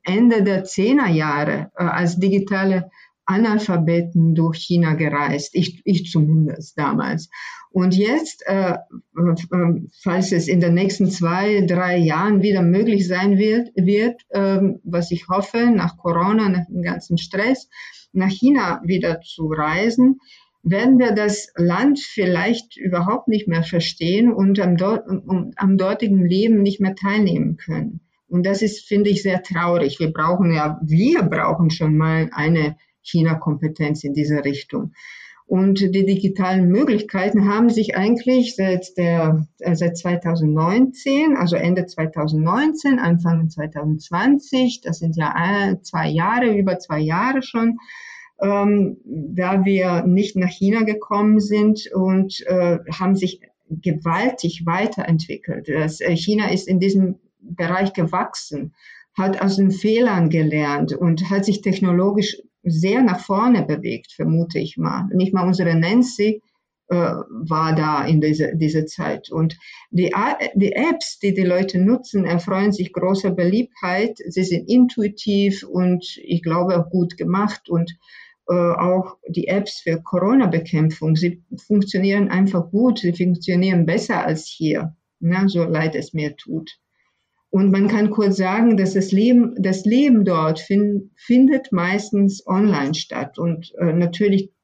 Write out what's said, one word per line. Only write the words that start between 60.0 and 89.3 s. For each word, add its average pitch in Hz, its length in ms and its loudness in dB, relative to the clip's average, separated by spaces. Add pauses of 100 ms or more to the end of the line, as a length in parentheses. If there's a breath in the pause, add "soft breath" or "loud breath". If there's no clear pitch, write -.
gelernt 151 640 0
und 170 360 0
hat 196 140 0
sich 208 180 0
technologisch 196 800 0 (240)
sehr 180 360 0
nach 190 180 2
vorne 208 440 2
bewegt, 147 500 -6
vermute 165 440 -2
ich - 200 -6
mal. 160 360 -4
Nicht 190 200 0
mal 185 120 -2
unsere 180 300 0
Nancy, 214 640 0 (460)
äh, 185 80 -2
war 160 800 -2
da 151 300 -2
in 156 160 2
dieser, 156 340 0
dieser 156 300 0
Zeit. 156 440 -8
Und 160 280 -2 (340 loud breath)
die 175 240 0
A-, 247 220 -2 (180)
die 196 160 2
Apps, - 480 -4
die 196 140 -2
die 185 100 0
Leute 180 340 0
nutzen, 202 460 0
erfreuen 190 480 0
sich 185 220 -4
großer 190 380 0
Beliebtheit. 190 840 -2 (120)
Sie 185 160 -2
sind 175 240 -4
intuitiv 208 920 2
und 180 600 -2
ich 170 180 -2
glaube 175 380 0
auch 165 100 -4
gut 175 280 -2
gemacht. 196 520 -4
Und, 170 280 -2 (500 loud breath)
äh, 185 60 0
auch 180 640 0 (100)
die 170 220 -4
Apps 202 320 -4
für 165 200 -4
Corona-Bekämpfung, 165 1160 0
sie 175 260 -2 (240)
funktionieren 196 640 0
einfach 185 420 0
gut, 233 280 2
sie 170 120 0
funktionieren 180 760 0
besser 185 400 -2
als 160 220 -4
hier, 160 480 -4 (240)
ne, 185 300 2
so 170 160 0
leid 160 300 -2
es - 180 -8
mir 151 240 -6
tut. - 400 -10 (720)
Und 196 200 2
man 196 180 4
kann 214 220 2
kurz 196 280 0
sagen, 208 400 2
dass 190 180 0
das 190 160 0
Leben, 233 480 4